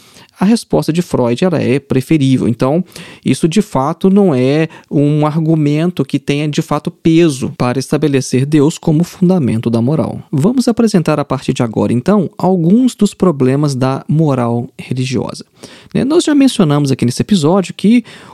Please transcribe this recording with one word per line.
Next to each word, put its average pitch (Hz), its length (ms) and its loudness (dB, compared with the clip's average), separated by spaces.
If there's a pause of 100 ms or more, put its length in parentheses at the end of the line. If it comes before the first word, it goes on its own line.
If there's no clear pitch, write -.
(380)
a 185 60 -2
resposta 160 480 0
de 170 100 -2
Freud, 123 420 -2
ela 165 160 0
é 117 180 0
preferível. 135 680 0
Então, 135 360 0 (400)
isso 135 240 0
de 185 140 0
fato 156 480 -2
não 196 240 4
é 139 340 0 (220)
um 147 360 2
argumento 156 800 0
que - 160 -4
tenha 147 280 -2
de 147 140 -2
fato 147 280 -4
peso 160 680 0
para 123 240 -2
estabelecer 139 640 0
Deus 147 320 2
como 160 260 0
fundamento 135 640 0
da 113 140 0
moral. 135 480 -2
Vamos 226 380 0
apresentar 190 500 2
a 151 60 -2
partir 135 280 -4
de 131 100 -2
agora, 107 300 -2
então, 175 460 0
alguns 185 560 2
dos - 180 0
problemas 143 640 0
da 131 340 -2
moral 127 600 0 (100)
religiosa. 127 640 -6 (480)
Né, 208 120 -2
nós 311 200 2
já 302 100 0
mencionamos 147 580 2
aqui - 120 -2
nesse 123 180 0
episódio 175 520 0
que 233 300 2 (300)